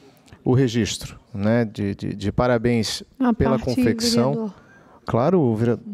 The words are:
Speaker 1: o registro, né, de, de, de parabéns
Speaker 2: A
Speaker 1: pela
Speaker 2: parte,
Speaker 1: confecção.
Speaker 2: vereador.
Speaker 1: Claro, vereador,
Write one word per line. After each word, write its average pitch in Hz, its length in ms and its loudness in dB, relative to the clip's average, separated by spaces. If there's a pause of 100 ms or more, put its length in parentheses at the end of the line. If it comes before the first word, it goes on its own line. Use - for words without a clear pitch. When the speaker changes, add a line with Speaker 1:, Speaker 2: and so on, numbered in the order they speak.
(460)
Speaker 1:
o 131 80 2
registro, 120 680 0 (140)
né, 113 320 0
de, 101 300 -4
de, 98 180 -6
de 101 180 -4
parabéns 120 720 0 (180)
Speaker 2:
A 247 140 2
Speaker 1:
pela 233 240 2
Speaker 2:
parte, 220 80 -6
Speaker 1:
confecção. 233 640 0
Speaker 2:
vereador. 220 220 -4 (520)
Speaker 1:
Claro, 131 500 2
vereador, 117 380 -2